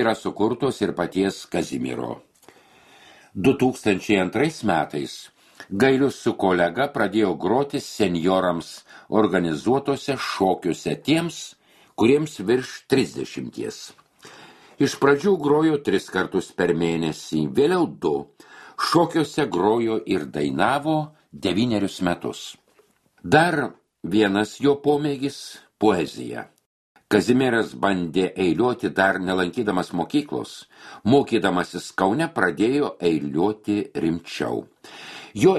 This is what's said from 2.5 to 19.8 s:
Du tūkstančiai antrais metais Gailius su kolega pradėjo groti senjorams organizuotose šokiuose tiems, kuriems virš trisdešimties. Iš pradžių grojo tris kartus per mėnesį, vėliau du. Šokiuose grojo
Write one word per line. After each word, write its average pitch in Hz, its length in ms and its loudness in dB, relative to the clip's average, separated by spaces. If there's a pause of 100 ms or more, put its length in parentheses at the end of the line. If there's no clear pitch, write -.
Du 127 240 2
tūkstančiai 107 640 0
antrais 110 400 -2
metais 76 720 -4 (340)
Gailius 131 560 2
su 117 160 0
kolega 92 560 2
pradėjo 104 400 2
groti 127 480 -2
senjorams 90 1000 0 (260)
organizuotose 104 1120 0
šokiuose 85 800 -2
tiems, - 380 -2 (580)
kuriems 143 480 4
virš 127 300 0 (100)
trisdešimties. - 920 -2 (1000)
Iš 139 240 0
pradžių 143 400 4
grojo 147 400 2
tris - 320 -2
kartus 90 400 -2
per 87 240 2
mėnesį, 82 720 -2
vėliau 156 400 2
du. 76 260 -2 (640)
Šokiuose 160 720 0
grojo 110 560 2